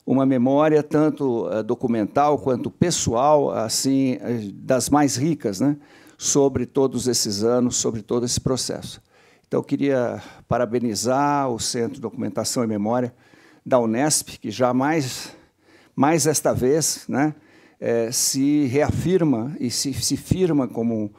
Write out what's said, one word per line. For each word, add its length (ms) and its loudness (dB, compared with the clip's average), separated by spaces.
uma 200 2
memória 580 4
tanto, 680 0
eh, 120 -2
documental 760 0
quanto 320 -2
pessoal, 840 2
assim, 680 0
eh, 320 -4
das 360 -2
mais 260 2
ricas, 440 -2
né? 180 2
Sobre 480 2
todos 420 0
esses 360 -2
anos, 340 2
sobre 260 -2
todo 220 -2
esse 140 -2
processo. 640 -4
Então, 120 -2
eu 40 -2
queria 580 -2
parabenizar 1000 0
o 100 -4
Centro 360 -4
de 60 -16
Documentação 600 -4
e 40 -2
Memória 460 -2
da 140 4
unesp, 600 0
que 120 -8
já 220 2
mais, 600 -2
mais 320 2
esta 260 2
vez, 540 0
né, 280 0
eh, 320 -2
se 540 0
reafirma 920 0
e 100 -4
se, 240 -4
se 240 -4
firma 500 0
como 520 -2